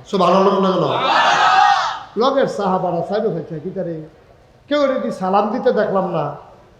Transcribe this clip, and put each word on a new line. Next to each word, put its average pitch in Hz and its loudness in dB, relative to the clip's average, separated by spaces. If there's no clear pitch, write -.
সুবহানাল্লাহ 190 4
বলে 190 2
গেল। 160 0
লগের 262 2
সাহাবারা 180 -2
সাইড 220 -2
হয়েছে, 160 -6
কি 170 -10
তারে 165 -8
কেউ 285 0
যদি 233 -4
সালাম 196 0
দিতে 240 0
দেখলাম 190 -2
না, 147 -4